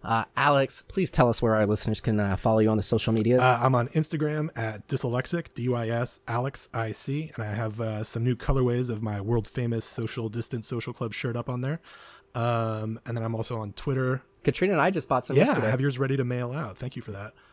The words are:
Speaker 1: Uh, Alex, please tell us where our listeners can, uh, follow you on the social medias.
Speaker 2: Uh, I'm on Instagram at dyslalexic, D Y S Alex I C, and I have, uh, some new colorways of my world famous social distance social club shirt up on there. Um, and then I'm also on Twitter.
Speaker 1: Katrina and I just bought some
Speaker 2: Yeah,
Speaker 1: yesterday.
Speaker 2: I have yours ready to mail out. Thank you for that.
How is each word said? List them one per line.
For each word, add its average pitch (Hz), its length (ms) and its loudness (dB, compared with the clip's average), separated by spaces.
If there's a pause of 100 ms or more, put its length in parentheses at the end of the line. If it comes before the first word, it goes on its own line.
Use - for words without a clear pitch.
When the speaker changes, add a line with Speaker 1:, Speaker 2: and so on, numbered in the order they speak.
Speaker 1:
Uh, 113 200 0 (120)
Alex, 139 500 2
please - 240 -2
tell 127 180 6
us 113 140 2
where 110 140 4
our 107 100 4
listeners 107 340 0
can, 107 200 0
uh, 98 160 0
follow 110 240 4
you 107 80 6
on 110 80 4
the 104 80 0
social 113 280 0
medias. 117 280 4
Speaker 2:
Uh, 127 200 6
I'm 131 140 4
on 120 140 2
Instagram 151 680 -2
at 110 300 -6
dyslalexic, 131 680 -2
D 123 140 -2
Y 120 200 0
S 117 400 -2
Alex - 440 -4
I 113 200 -4
C, 151 420 -6
and 117 100 -4
I 104 100 -4
have, 110 260 -4
uh, 110 240 -4
some 113 180 -4
new 123 140 2
colorways 123 540 0
of 110 120 -4
my 104 180 -2
world 110 280 0
famous 117 360 -2
social 113 440 -6
distance 117 400 -6
social 117 240 -6
club 110 220 -6
shirt 117 220 -4
up 120 120 -6
on 123 140 -4
there. 143 180 -4 (540)
Um, 113 720 -2
and 117 100 -4
then 113 80 -2
I'm 113 100 -2
also 113 240 -4
on 107 140 -8
Twitter. 131 500 -2 (220)
Speaker 1:
Katrina 185 300 2
and 156 60 2
I 175 120 4
just 170 160 -4
bought 127 180 2
some 131 100 2
Speaker 2:
Yeah, 185 100 8
Speaker 1:
yesterday. 202 200 2
Speaker 2:
I 107 40 2
have 127 100 2
yours 135 180 0
ready 135 180 0
to 131 80 0
mail 123 280 -4
out. 139 260 -8
Thank 127 160 -8
you 120 80 -10
for - 80 -12
that. 101 220 -10 (200)